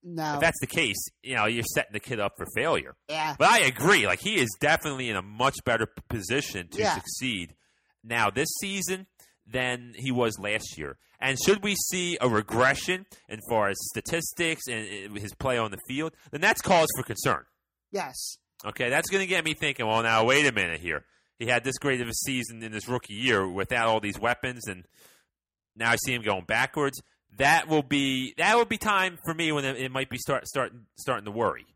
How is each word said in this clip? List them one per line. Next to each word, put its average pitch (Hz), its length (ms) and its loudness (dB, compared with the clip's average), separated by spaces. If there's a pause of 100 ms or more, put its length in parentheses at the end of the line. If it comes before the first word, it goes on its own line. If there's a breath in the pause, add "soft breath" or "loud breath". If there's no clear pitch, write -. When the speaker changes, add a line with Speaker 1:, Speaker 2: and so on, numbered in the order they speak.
Speaker 1:
No. 160 340 -4
Speaker 2:
If 143 40 0
that's 160 220 4
the 139 40 -4
case, 127 300 0 (260)
you 131 140 -6
know, 107 80 4
you're 117 180 2 (120)
setting 131 180 -2
the 107 80 -6
kid 120 180 -6
up 101 200 0
for 87 80 -6 (100)
failure. 120 400 0 (140)
Speaker 1:
Yeah. 156 280 -4
Speaker 2:
But 170 120 6
I 233 160 8
agree. 131 400 4
Like, 92 160 2
he 214 140 -2
is 131 120 2 (100)
definitely 147 520 0
in 104 60 -2
a 95 60 0
much 110 340 0 (100)
better 113 180 2
p-, - 240 -12
position 101 600 -4
to - 100 -12
Speaker 1:
Yeah. 202 160 2
Speaker 2:
succeed 107 600 -6 (480)
now 113 280 2
this 131 180 0 (140)
season 190 440 -4 (400 soft breath)
than 123 480 -4
he 131 160 -4
was 117 280 2
last 104 400 -4
year. 71 180 -8 (260 soft breath)
And 131 220 0
should 196 180 4
we 208 120 0
see 180 440 -2
a 123 120 2
regression 127 760 2 (240 loud breath)
in 110 120 -12 (100)
far 107 180 2
as 98 80 -2 (140)
statistics 165 800 -4
and, 104 480 -8
uh, - 20 -8
his 101 140 -10
play 127 240 0
on 110 120 0
the 95 60 -10 (100)
field, 151 280 -6 (160 soft breath)
then 147 100 -8
that's 214 220 2
cause 170 340 6
for 131 60 -4
concern. 104 400 -2 (500)
Speaker 1:
Yes. 160 460 -8 (260)
Speaker 2:
Okay, 120 240 -2
that's 165 220 0
gonna 190 160 0
get 175 180 0
me 156 80 0
thinking, 139 340 -2
"Well, 110 160 4
now, 113 220 6
wait 139 220 6
a 131 60 4
minute 85 280 0
here. 80 240 -4 (340)
He 117 80 -6
had 120 160 2
this 127 140 -2
great 131 240 0
of 117 80 -4
a 113 60 -8
season 117 480 -4
in 110 100 -10
his 107 160 -8
rookie 123 260 -4
year 107 320 2
without 98 420 0
all 110 120 4
these 104 180 -4
weapons, 120 480 -2
and 90 200 -10 (880 soft breath)
now 113 140 0
I 120 60 4
see 127 180 -2
him 117 80 -4
going 98 240 0
backwards." 135 560 0 (340)
That 147 320 4
will 156 160 4
be, 135 540 0
that 196 180 4
will 233 80 4
be 226 120 -4
time 190 480 0
for 160 80 -4
me 160 200 0
when 143 120 0
it, 135 120 -2
it 131 160 -6
might 131 180 -2
be 127 80 -6
start, 135 300 -4
start, 127 240 -2 (260)
starting 110 280 -2
to 104 40 -6
worry. 98 340 0 (120)